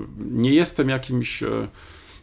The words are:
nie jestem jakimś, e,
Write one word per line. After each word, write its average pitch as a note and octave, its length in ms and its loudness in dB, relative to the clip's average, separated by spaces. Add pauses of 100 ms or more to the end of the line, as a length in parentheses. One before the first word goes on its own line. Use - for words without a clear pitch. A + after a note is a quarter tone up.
(180)
nie A#2+ 360 2
jestem D3+ 360 4
jakimś, B2+ 540 -2
e, A2 240 -2 (560)